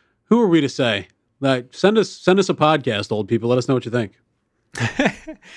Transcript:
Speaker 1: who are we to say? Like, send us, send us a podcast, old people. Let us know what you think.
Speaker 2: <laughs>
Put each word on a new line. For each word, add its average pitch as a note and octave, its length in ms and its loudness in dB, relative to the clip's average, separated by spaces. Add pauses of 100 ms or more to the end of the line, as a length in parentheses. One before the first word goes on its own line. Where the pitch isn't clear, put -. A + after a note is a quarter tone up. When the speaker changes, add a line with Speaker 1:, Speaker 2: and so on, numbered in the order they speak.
(260)
Speaker 1:
who A#3 140 2
are G#3+ 80 2
we E3 140 4
to C3+ 80 0
say? G#2+ 380 -2 (320)
Like, B2+ 340 -2
send A3 240 2
us, F#3+ 120 0
send F#3 280 0
us F#3+ 100 0
a E3 60 -2
podcast, C3+ 580 0
old G#2+ 160 -4
people. A#2 220 -2
Let B2+ 80 2
us A#2+ 100 -4
know C3+ 60 0
what B2 100 -2
you A#2 60 -10
think. A2+ 280 -4 (600)
Speaker 2:
<laughs> - 600 -4 (180)